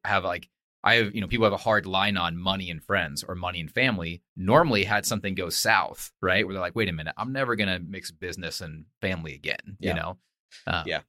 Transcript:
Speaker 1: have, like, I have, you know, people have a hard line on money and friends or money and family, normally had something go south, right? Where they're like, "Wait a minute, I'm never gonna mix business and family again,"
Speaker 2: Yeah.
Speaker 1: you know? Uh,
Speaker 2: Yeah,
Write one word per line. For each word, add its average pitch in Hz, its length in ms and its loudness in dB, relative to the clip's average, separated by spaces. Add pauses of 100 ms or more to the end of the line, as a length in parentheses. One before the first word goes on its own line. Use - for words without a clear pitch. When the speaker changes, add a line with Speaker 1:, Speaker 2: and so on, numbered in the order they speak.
Speaker 1:
have, 98 180 0
like, 87 260 -4 (320)
I 110 140 6
have, 110 180 2
you 117 60 -4
know, 95 80 -2
people 110 180 2
have 101 60 6
a 98 60 0
hard 104 280 2
line 98 300 2
on 85 220 0
money 92 340 -2
and 78 100 -8
friends 82 400 -2
or 90 140 -8
money 90 240 -6
and 78 100 -6
family, 90 520 0 (160)
normally 107 480 4
had 104 200 0
something 98 300 -2
go 92 140 -4
south, - 720 2
right? 95 260 4
Where 95 60 -6
they're 95 80 -4
like, 87 140 -2
"Wait 110 120 2
a 87 60 -2
minute, 78 240 -6
I'm 123 160 -6
never 123 240 0
gonna 95 240 0
mix 92 300 -10
business 87 500 -8
and 78 240 -12 (160)
family 85 340 -2
again," 76 460 -6
Speaker 2:
Yeah. 95 80 -2
Speaker 1:
you 76 100 0
know? 87 200 -6 (460)
Uh, 85 220 -2
Speaker 2:
Yeah, 80 220 -2